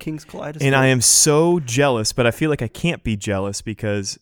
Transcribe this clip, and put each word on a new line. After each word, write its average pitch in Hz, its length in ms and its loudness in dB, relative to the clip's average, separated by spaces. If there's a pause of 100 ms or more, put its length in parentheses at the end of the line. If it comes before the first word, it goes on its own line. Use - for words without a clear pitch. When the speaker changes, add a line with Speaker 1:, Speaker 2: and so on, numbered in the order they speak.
Speaker 1:
King's 156 240 -10
Kaleidoscope. 151 420 -6
Speaker 2:
And 135 80 2
I 131 120 4
am 131 140 4
so 160 600 4
jealous, 123 520 0
but 120 140 0
I 113 60 4
feel 156 180 -2
like 143 120 -2
I 117 40 -4
can't - 380 -4
be 110 120 -2
jealous 101 460 -4
because 104 600 -6